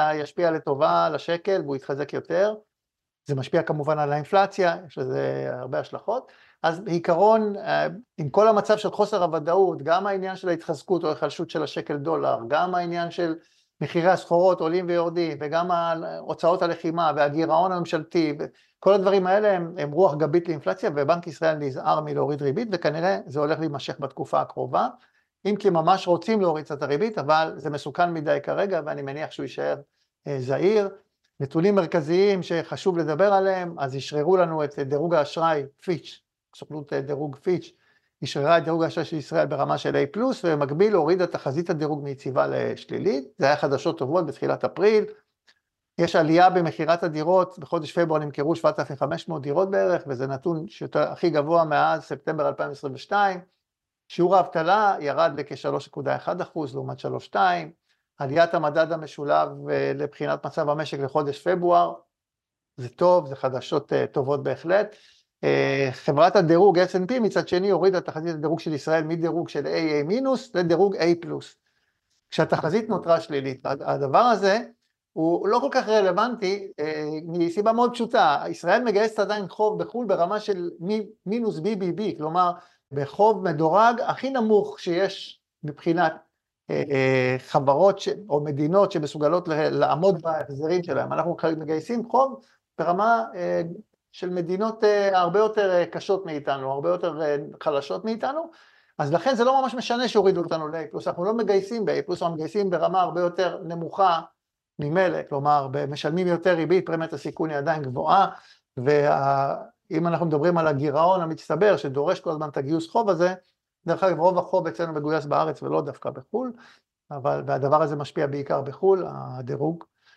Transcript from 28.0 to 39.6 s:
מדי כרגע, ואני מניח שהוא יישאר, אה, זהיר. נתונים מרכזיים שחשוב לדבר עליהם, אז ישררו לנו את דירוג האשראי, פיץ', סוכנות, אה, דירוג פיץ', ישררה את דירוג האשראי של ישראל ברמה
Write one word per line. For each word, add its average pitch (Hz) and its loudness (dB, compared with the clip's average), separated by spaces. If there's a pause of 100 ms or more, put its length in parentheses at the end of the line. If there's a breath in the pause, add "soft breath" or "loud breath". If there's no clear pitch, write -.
מדי 151 0
כרגע, 165 -2
ואני 147 -6
מניח 139 -8
שהוא 147 -10
יישאר, 143 -4 (520)
אה, 143 -6
זהיר. 170 0 (500)
נתונים 165 2
מרכזיים 180 2
שחשוב 170 -2
לדבר 165 2
עליהם, 185 0
אז 139 -4
ישררו 147 0
לנו 160 2
את 143 -6
דירוג 147 -2
האשראי, 156 0 (200)
פיץ', - -6 (340)
סוכנות, 147 -12
אה, 139 -2
דירוג 139 -6
פיץ', 175 -4 (500)
ישררה 151 2
את 156 2
דירוג 160 0
האשראי 156 -2
של 165 -8
ישראל 156 0
ברמה 143 -2